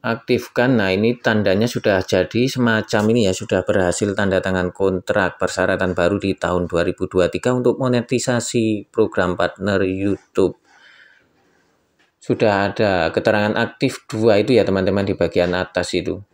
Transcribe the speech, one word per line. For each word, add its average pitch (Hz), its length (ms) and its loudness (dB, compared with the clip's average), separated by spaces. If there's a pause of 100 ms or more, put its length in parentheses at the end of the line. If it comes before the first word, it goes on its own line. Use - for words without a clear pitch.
Aktifkan, 120 800 0
nah 95 80 0
ini 110 280 0
tandanya 107 520 2
sudah 101 320 0
jadi 107 480 0
semacam 113 540 0 (100)
ini 110 160 2
ya, 92 80 0
sudah 95 240 -2
berhasil 98 560 0
tanda 95 240 0
tangan 92 320 -2
kontrak 95 640 0
persyaratan 92 560 -2
baru 90 240 0
di 95 160 -2
tahun 87 320 -2
dua 85 160 -2
ribu 90 240 -4
dua 87 240 0
tiga 123 240 -2
untuk 123 240 0
monetisasi 120 1120 -2
program 92 480 0
partner 95 480 -2
YouTube. 95 720 -2 (1600)
Sudah 101 520 0
ada 92 400 0
keterangan 107 400 0
aktif - 560 -4
dua 107 320 2
itu 120 160 2
ya, 98 80 4
teman-teman, 95 400 0
di 98 80 -2
bagian 87 400 0
atas 90 400 -4
itu. 90 400 -4